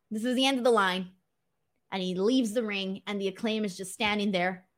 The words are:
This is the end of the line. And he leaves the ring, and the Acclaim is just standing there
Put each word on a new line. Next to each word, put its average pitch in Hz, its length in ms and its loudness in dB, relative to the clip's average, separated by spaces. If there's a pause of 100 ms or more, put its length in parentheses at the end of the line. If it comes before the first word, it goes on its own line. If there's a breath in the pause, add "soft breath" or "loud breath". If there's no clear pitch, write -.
(100)
This 214 140 -4
is 254 120 0
the 262 100 4
end 269 120 2
of 233 60 -2
the 254 60 6
line. 190 420 2 (800)
And 190 100 -4
he 185 120 -2
leaves 214 400 2
the 233 100 0
ring, 196 420 -4
and 202 140 -4
the 196 80 -2
Acclaim 220 360 -2
is 185 120 -6
just 185 160 -10
standing 208 400 0
there 180 340 -2 (120)